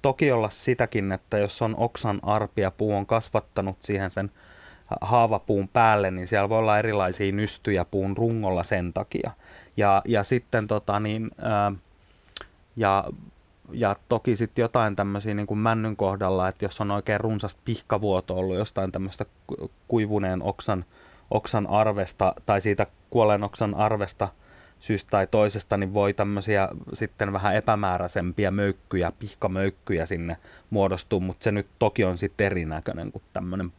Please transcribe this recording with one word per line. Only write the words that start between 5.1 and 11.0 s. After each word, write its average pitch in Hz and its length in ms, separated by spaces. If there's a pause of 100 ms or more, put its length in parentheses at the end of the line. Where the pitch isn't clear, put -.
päälle, 107 440
niin 92 160
siellä 101 220
voi 113 100
olla 107 200
erilaisia 98 520
nystyjä 101 600
puun 98 260
rungolla 107 460
sen 90 300
takia. - 380 (460)
Ja, 101 280
ja 107 180
sitten 120 440
tota 104 320
niin, 107 300 (120)